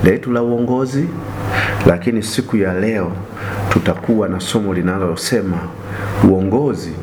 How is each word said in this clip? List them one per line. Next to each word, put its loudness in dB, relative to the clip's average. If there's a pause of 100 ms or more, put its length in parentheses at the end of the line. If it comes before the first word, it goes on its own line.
letu 2
la 2
uongozi, 0 (800)
lakini 2
siku -2
ya 2
leo 0 (580)
tutakuwa 2
na -2
somo 0
linalosema 0 (720)
uongozi 2 (100)